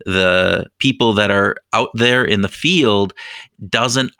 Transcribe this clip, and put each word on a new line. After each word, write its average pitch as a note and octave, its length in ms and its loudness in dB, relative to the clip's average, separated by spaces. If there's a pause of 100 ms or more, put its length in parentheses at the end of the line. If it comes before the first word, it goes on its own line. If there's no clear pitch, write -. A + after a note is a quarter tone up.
the F#2 600 2 (120)
people A#2+ 360 0
that G2+ 180 2
are G2 240 0 (160)
out A#2 220 0
there A#2+ 300 2
in G#2 180 0
the G2 80 -2
field A2+ 640 0 (560)
doesn't B2 500 -2